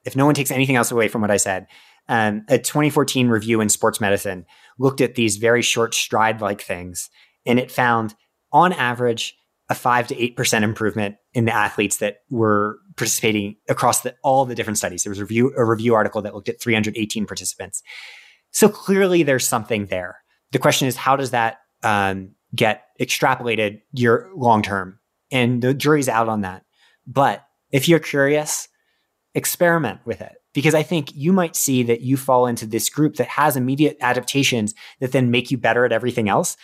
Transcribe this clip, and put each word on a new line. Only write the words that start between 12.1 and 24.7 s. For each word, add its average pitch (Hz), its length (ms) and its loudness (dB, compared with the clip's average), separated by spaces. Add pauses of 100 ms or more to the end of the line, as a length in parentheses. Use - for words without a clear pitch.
were 107 500 0 (160)
participating 107 600 -2 (100)
across 123 340 0
the, - 220 -8
all 135 220 2
the 120 100 -8
different 107 220 -4
studies. 90 260 -4
There 104 80 -8
was 98 80 -8
a 104 40 -8
review, 117 340 0
a 123 80 2
review 113 300 2
article 107 260 0
that 101 120 -8
looked 107 160 -10
at - 120 -8
three 120 120 -2
hundred 107 240 0
eighteen 104 300 -4
participants. - 560 -12 (680)
So 214 180 4
clearly 190 540 2
there's 135 240 2
something 107 400 -2
there. 92 300 -6 (360)
The 127 60 0
question 139 280 2
is, 120 80 -2
how 135 220 2
does 135 140 -6
that, 117 260 0 (260)
um, 98 480 -2 (240)
get 110 300 0 (140)
extrapolated 120 840 -2 (100)
year 120 420 2
long 120 280 4
term? 95 360 -6 (320)